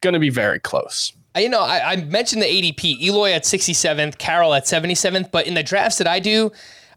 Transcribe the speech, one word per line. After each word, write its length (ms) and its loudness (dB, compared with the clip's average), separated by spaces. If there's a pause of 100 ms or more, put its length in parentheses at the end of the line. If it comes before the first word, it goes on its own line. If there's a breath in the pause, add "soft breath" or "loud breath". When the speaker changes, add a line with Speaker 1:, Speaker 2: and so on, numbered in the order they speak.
Speaker 1:
gonna 160 2
be 140 2
very 280 0
close. 540 -4 (220)
Speaker 2:
Uh, 40 -2
you 100 2
know, 120 2
I, 320 0
I 20 -2
mentioned 480 -2
the 40 0
A 140 0
D 120 -2
P, 340 -4
Eloy 240 2
at 120 0
sixty-seventh, 760 0
Carroll 340 2
at 140 0
seventy-seventh, 640 -2
but 160 0
in 80 -4
the 80 0
drafts 340 0
that 80 0
I 140 2
do, 320 2 (460 loud breath)